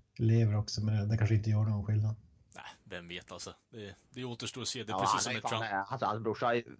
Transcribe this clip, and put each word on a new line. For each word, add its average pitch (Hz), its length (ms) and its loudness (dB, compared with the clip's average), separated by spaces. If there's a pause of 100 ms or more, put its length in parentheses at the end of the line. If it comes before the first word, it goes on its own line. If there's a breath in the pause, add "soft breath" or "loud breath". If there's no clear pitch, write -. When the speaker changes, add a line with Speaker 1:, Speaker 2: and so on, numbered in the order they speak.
(180)
Speaker 1:
lever 113 380 6
också, 107 260 -2
men 107 140 0
det, 101 100 0
det 110 120 2
kanske 107 180 4
inte 104 140 2
gör 107 140 4
någon 104 220 0
skillnad. 107 300 2 (400)
Speaker 2:
Nej, - 100 -14 (180)
vem 87 240 -10
vet 87 240 -10
alltså. 90 220 -8 (160)
Det, 101 260 -12 (140)
det 127 160 -10
återstår 120 360 -6
att 107 60 -2
se. 120 160 -4
Det 101 80 -6
är - 20 -2
Speaker 3:
Ja, 92 60 0
Speaker 2:
precis 98 140 4
Speaker 3:
han 95 80 2
Speaker 2:
som - 100 0
Speaker 3:
är - 20 -4
Speaker 2:
med 110 80 -4
Speaker 3:
fan, - 80 -2 (100)
Speaker 2:
Trump. 113 120 -4
Speaker 3:
eh, 98 200 -2
alltså, 127 140 -2
hans 107 180 -2
brorsa 107 220 -2
har 120 80 2
ju 120 100 0 (160)